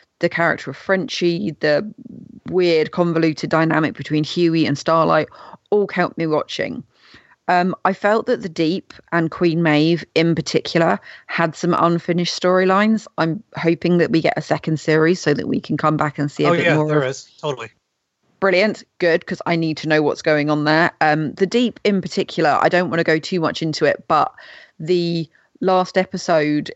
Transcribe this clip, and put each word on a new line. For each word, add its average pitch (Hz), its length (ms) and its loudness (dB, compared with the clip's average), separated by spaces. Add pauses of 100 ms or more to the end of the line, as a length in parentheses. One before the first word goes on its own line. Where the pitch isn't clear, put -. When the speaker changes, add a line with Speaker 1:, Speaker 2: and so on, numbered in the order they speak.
(180)
Speaker 1:
the 170 100 0
character 165 420 -2
of 143 60 -12
Frenchie, 175 840 -2
the 151 280 0 (640)
weird, 165 400 2
convoluted 160 580 0
dynamic 160 460 2
between 151 300 -4
Huey 165 420 0
and 143 100 0
Starlight, 160 520 0 (420)
all 208 160 2
kept - 320 -4
me 165 80 -2
watching. - 560 -4 (680)
Um, 180 260 2 (100)
I 190 100 0
felt 214 320 0
that 247 160 -2
The 190 60 -8
Deep 165 440 -4 (180)
and 165 200 0
Queen 170 320 0
Maeve 156 420 2 (100)
in 165 220 2
particular 170 640 0 (260)
had 165 300 -2
some 175 200 0
unfinished 170 640 0
storylines. 190 640 2 (120)
I'm 165 240 -2 (140)
hoping 170 420 2
that 165 140 2
we 165 80 2
get 165 160 0
a 156 60 -6
second 156 360 -2
series 160 420 2
so 147 140 0
that - 140 -6
we - 120 -2
can - 160 -6
come 156 200 0
back 147 220 -2
and 147 120 -2
see 151 140 -2
a 151 60 4
Speaker 2:
Oh, - 20 4
Speaker 1:
bit 170 120 0
Speaker 2:
yeah, 160 120 2
Speaker 1:
more 151 100 2
Speaker 2:
there 151 160 2
Speaker 1:
of 127 80 -2
Speaker 2:
is. - 140 -12 (160)
Totally. 123 300 -8 (680)
Speaker 1:
Brilliant. 190 460 0 (140)
Good, 170 280 2
'cause - 200 -8
I 170 100 2
need 160 220 -2
to 151 100 -8
know 156 120 4
what's 147 220 -2
going 151 260 2
on 151 160 0
there. 156 360 2
Um, 156 340 2
The 190 120 0
Deep 240 360 -2
in 202 180 2
particular, 160 600 -2
I 160 80 4
don't 175 200 0
wanna 165 160 -2
go 160 140 2
too 170 220 -4
much - 220 -2
into 156 220 -2
it, - 220 0
but 151 260 0 (460)
the 170 500 -2 (320)
last 185 380 0
episode, 151 760 0